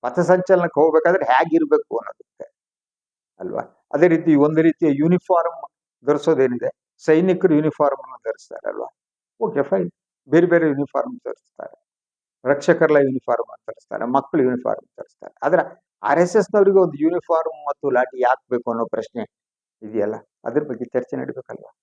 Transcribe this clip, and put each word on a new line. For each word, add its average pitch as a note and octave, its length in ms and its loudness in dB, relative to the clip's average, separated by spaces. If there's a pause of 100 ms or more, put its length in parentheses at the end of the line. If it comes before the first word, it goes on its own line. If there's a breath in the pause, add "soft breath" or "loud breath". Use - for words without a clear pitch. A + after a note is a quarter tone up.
ಪಥಸಂಚಲನಕ್ಕೆ F3 800 2
ಹೋಗ್ಬೇಕಾದ್ರೆ D#3+ 440 2
ಹೇಗಿರ್ಬೇಕು D3 720 0
ಅನ್ನೋದಕ್ಕೆ - 540 -16 (880)
ಅಲ್ವಾ? - 520 -10
ಅದೇ D#3 160 4
ರೀತಿ E3 260 2
ಒಂದು D#3 280 2
ರೀತಿಯ D#3+ 300 0
ಯೂನಿಫಾರ್ಮ್ E3+ 760 0 (380)
ಧರಿಸೋದೇನಿದೆ, C3+ 640 0 (280)
ಸೈನಿಕರು E3+ 560 2
ಯೂನಿಫಾರ್ಮ್ D3 500 0
ಅನ್ನು C3 200 -20
ಧರಿಸ್ತಾರಲ್ವಾ? - 640 -10 (540)
ಓಕೆ, G3+ 220 -2
ಫೈನ್, F3+ 280 -2 (380)
ಬೇರೆ E3+ 180 4
ಬೇರೆ E3+ 220 4
ಯೂನಿಫಾರ್ಮ್ C3+ 480 -4
ಧರಿಸ್ತಾರೆ, - 680 -16 (640)
ರಕ್ಷಕರೆಲ್ಲ D3+ 520 2
ಯೂನಿಫಾರ್ಮ್ C3 540 0
ಅಂತ - 200 -18
ಧರಿಸ್ತಾರೆ, A2 340 -10
ಮಕ್ಕಳು C#3 380 -2
ಯೂನಿಫಾರ್ಮ್ B2 440 -2
ಧರಿಸ್ತಾರೆ. - 560 -20
ಆದ್ರೆ D#3 460 -2 (140)
ಆರ್ C3 160 0
ಎಸ್ F3 180 2
ಎಸ್ G#3+ 180 0
ನವರಿಗೆ G3 240 4
ಒಂದು F3 220 2
ಯೂನಿಫಾರ್ಮ್ D#3+ 680 -2
ಮತ್ತು C#3+ 220 -6
ಲಾಠಿ B2+ 320 0
ಯಾಕೆ B2+ 280 0
ಬೇಕು B2 200 -4
ಅನ್ನೋ A2+ 140 -4
ಪ್ರಶ್ನೆ A2 380 -8 (600)
ಇದೆಯಲ್ಲ, G#2+ 320 -4 (300)
ಅದ್ರ B2 180 -4
ಬಗ್ಗೆ B2 220 -10
ಚರ್ಚೆ B2+ 320 -6
ನಡಿಬೇಕಲ್ವಾ? C3 680 -12